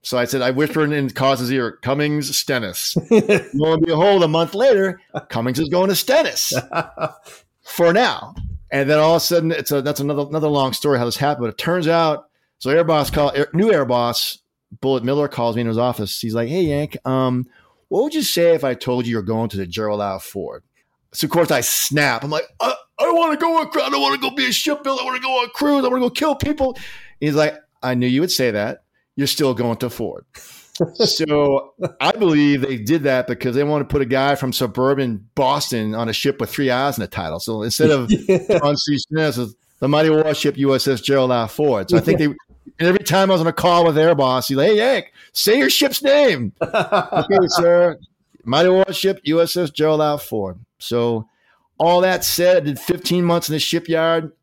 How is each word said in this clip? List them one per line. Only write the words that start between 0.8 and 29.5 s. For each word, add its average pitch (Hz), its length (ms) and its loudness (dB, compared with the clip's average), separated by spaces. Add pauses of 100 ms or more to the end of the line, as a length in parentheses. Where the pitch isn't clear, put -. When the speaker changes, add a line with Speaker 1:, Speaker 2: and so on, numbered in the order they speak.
Speaker 1:
in 139 200 -2
Cause's 131 420 0
ear, 123 300 -2
"Cummings, 147 540 -2
Stennis." 113 680 -4
Speaker 2:
<laughs> - 60 -12 (440)
Speaker 1:
Lo 156 200 2
and 160 120 2
behold, 175 380 4
a 156 40 2
month 165 240 0
later, 196 480 2 (280)
Cummings 131 320 -2
is 156 80 -2
going 185 220 2
to 185 40 2
Stennis 254 580 0 (640)
Speaker 2:
<laughs> - 480 -20
Speaker 1:
for 170 300 2
now. 208 420 0 (380)
And 139 160 0
then 151 100 4
all 160 160 4
of 160 80 2
a - 20 -4
sudden, 165 280 0
it's 151 180 -4
a, 143 120 0
that's 139 180 -4
another, 143 220 -2
another 151 260 -2
long 135 240 2
story 139 260 0
how 120 60 0
this 117 140 -4
happened. 139 260 -2
But 110 60 -2
it - 80 -16
turns 170 280 -2
out, 160 420 0 (300)
so 131 120 -6
air 165 140 4
boss 151 260 0
call, 147 240 2
air, 143 180 0
new 202 200 2
air 147 120 2
boss, 120 540 -2 (420)
Bullet 131 240 0
Miller, 143 240 0
calls 117 260 -2
me 120 60 -2
in 117 80 -2
his 113 100 -2
office. 120 420 -2
He's 113 140 -6
like, 117 140 -2
"Hey, 180 140 -2
Yank, 147 340 -2 (100)
um, 127 400 -2 (420)
what 208 140 0
would 302 120 -2
you 302 80 -2
say 170 320 2
if 143 100 -2
I 127 100 0
told 123 320 -2
you 117 60 -2
you're 110 100 -2
going 110 280 -2
to 98 60 -10
the 95 100 -6
Gerald 104 340 -4
R. 98 180 -4
Ford?" - 460 -12 (480)
So, - 140 -4
of - 40 -6
course, 165 200 2
I 139 100 2
snap. 139 640 -2
I'm 147 60 -6
like, 151 180 -4 (100)
"I, - 160 -2 (240)
I - 60 2
don't 330 120 2
wanna 330 200 2
go 330 220 0
on 311 100 -2
cru-, 311 140 -2
I 262 80 -2
don't 277 100 0
wanna 277 180 0
go 262 120 -4
be 262 160 -4
a 247 60 -2
shipbuilder. 277 500 -2
I - 20 -8
wanna 254 160 -6
go 262 220 -2
on 240 80 -4
cruise. 285 340 0
I 247 40 0
wanna 254 120 0
go 247 100 0
kill 285 240 -2
people." 285 420 -2 (440)
He's 147 160 0
like, 151 180 2 (280)
"I 127 120 -2
knew 123 140 0
you 131 140 2
would 180 100 -2
say 127 180 0
that. 104 340 -4 (320)
You're 139 100 -2
still 135 260 0